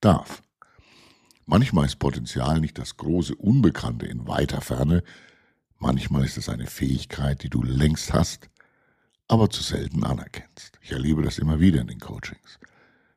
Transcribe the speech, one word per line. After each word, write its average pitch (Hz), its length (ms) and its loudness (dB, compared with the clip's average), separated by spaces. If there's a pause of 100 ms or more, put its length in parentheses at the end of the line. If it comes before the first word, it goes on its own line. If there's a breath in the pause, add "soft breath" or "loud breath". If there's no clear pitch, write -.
darf. - 420 2 (1040 soft breath)
Manchmal 92 400 4
ist 67 100 -4
Potenzial 67 640 -2
nicht 78 180 -4
das - 200 -12
große 78 360 -2
Unbekannte 82 720 2
in 60 220 -10
weiter - 320 -2
Ferne. 73 420 0 (760 loud breath)
Manchmal - 460 0
ist - 120 -4
es - 120 -8
eine 60 180 -8
Fähigkeit, 67 760 -4
die - 60 -8
du 60 140 0
längst 69 500 0
hast, - 380 -2 (800 soft breath)
aber 110 200 4
zu - 140 -4
selten - 420 -4
anerkennst. - 760 -10
Ich - 100 -10
erlebe 76 300 0
das 69 160 -2
immer 78 200 0
wieder 80 220 6
in 60 60 -4
den 60 140 -12
Coachings. - 580 -16 (580 soft breath)